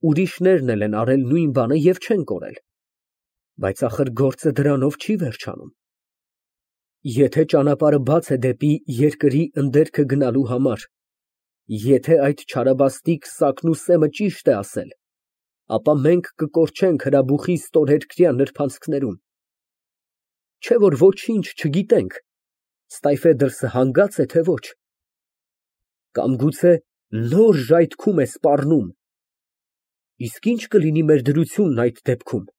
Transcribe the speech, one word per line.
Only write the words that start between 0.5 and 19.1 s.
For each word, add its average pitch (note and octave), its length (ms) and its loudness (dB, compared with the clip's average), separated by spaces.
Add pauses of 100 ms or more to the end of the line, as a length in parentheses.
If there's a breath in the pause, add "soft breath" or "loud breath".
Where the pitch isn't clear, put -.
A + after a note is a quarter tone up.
էլ G#2+ 140 -2
են G#2+ 100 -2
արել B2+ 300 0
նույն D3+ 260 0
բանը B2+ 280 0
և F3+ 200 2
չեն G3+ 240 -4
կորել։ - 360 -10 (1000)
Բայց G2 220 -4
ախր C3 300 -2
գործը C3 420 -2
դրանով C#3+ 440 0
չի - 200 -4
վերջանում։ A2+ 560 -8 (1300)
Եթե C3+ 400 0
ճանապարհը D3 560 2
բաց D3+ 260 0
է C#3 100 -2
դեպի B2+ 340 -2 (200)
երկրի C#3+ 520 0 (100)
ընդերքը C#3+ 520 0
գնալու C3+ 400 0
համար, B2+ 400 -2 (840)
եթե B2+ 480 2
այդ C#3+ 260 0
չարաբաստիկ C3+ 840 -2
Սակնուսեմը D#3 840 0
ճիշտ F#3 400 -4
է C#3 60 4
ասել, G2 360 -10 (800)
ապա A2+ 240 0
մենք E3 380 0
կկորչենք D#3+ 720 -2
հրաբուխի C#3 520 0
ստորերկրյա D3+ 760 0
նրբանցքներում։ C3+ 880 -4 (1400)